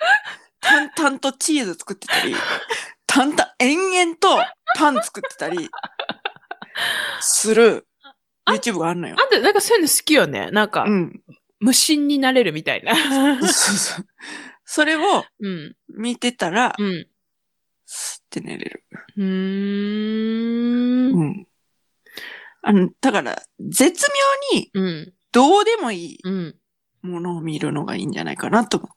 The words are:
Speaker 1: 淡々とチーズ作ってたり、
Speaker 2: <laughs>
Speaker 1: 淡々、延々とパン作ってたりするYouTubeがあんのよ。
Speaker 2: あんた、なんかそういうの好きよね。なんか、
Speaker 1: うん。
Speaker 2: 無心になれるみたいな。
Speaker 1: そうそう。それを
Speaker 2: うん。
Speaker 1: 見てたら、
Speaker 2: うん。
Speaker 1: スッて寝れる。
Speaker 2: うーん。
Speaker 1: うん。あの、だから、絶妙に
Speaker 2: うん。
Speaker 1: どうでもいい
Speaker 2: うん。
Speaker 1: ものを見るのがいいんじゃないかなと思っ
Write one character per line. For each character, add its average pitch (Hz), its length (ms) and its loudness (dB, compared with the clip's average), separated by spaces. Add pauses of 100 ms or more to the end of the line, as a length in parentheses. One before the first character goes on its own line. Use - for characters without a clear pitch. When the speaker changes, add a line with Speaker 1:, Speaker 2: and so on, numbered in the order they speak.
(600)
Speaker 1:
淡 831 360 2
々 277 220 0
と 277 140 -2
チ - 220 -2
ー 277 100 0
ズ 175 100 -4
作 - 200 -12
っ - 20 -18
て - 100 -20
た - 180 0
り、 - 100 -4 (360)
Speaker 2:
<laughs> - 360 -10
Speaker 1:
淡 269 240 4
々、 - 280 -2
延 359 480 2
々 330 100 -4
と 359 220 4 (380)
パ 294 160 4
ン 622 100 0
作 208 180 -10
っ - 80 -14
て - 80 -20
た 147 120 -6
り 165 200 -6 (1500)
す - 340 0
る 214 320 4 (600)
YouTube 403 320 0
が 165 120 -2
あ - 40 -2
ん 180 60 -6
の 160 80 -6
よ。 - 100 -14
Speaker 2:
あ 523 60 4
ん 539 40 0
た、 427 120 4
な 392 100 4
ん - 20 6
か 403 80 4
そ - 140 2
う 440 40 6
い - 20 2
う - 40 2
の 277 40 2
好 - 60 2 (100)
き 311 100 2
よ 208 120 6
ね。 98 260 -6
な 208 140 2
ん 208 40 -6
か、 143 140 0
Speaker 1:
う 208 60 0
ん。 185 320 -2 (380)
Speaker 2:
無 247 140 4
心 294 320 2
に 285 140 0
な 262 120 2
れ 254 120 6
る 165 80 0
み 156 100 -6
た 135 140 -2
い - 80 -10
な。 226 100 0 (480)
Speaker 1:
そ - 0 -
う 370 60 2
そ - 540 0
う。 - 40 -18 (580)
そ - 200 0
れ 311 120 2
を 330 280 2 (160)
Speaker 2:
う 202 80 -6
ん。 165 260 -10 (140)
Speaker 1:
見 233 280 -6
て 247 160 -2
た 180 180 -4
ら、 226 280 0
Speaker 2:
う 208 60 -2
ん。 185 240 -6 (800)
Speaker 1:
ス - 420 -12
ッ - 40 -20
て - 80 -8
寝 - 160 -12
れ - 80 -12
る。 - 200 -14 (320)
Speaker 2:
う 202 40 -4
ー 196 40 -2
ん。 220 1900 -2
Speaker 1:
う 165 100 2
ん。 - 220 -8 (1160)
あ 214 100 0
の、 185 180 4 (100)
だ 262 100 2
か 202 120 0
ら、 - 200 -6 (160)
絶 302 480 2 (460)
妙 294 80 2
に - 140 -8
Speaker 2:
う 190 80 -2
ん。 170 320 -6 (180)
Speaker 1:
ど 285 260 8
う 415 60 4
で 453 120 2
も 269 160 -4
い 170 220 -10
い - 100 -20
Speaker 2:
う 185 60 -4
ん。 180 260 -6 (460)
Speaker 1:
も 175 180 -8
の 175 160 -6
を 165 40 -8
見 156 180 -4
る 143 140 -4
の 147 120 -4
が - 120 -6
い - 60 -6
い - 40 -6
ん 151 60 -6
じ - 80 -8
ゃ 85 40 -8
な 78 80 -8
い - 40 -12
か - 140 -8
な 226 160 2
と 220 120 0
思 - 80 -16
っ - 100 -20